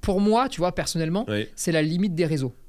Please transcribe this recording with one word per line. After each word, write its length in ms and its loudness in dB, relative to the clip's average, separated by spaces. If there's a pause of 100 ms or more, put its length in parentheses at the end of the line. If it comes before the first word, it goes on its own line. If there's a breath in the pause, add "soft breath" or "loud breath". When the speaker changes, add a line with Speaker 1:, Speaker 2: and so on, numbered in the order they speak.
Speaker 1:
pour 200 0
moi, 280 4
tu 120 -8
vois, 140 2
personnellement, 540 -2
Speaker 2:
Oui. 260 -2
Speaker 1:
c'est 180 -2
la 100 4
limite 320 0
des 120 2
réseaux. 280 -2 (140)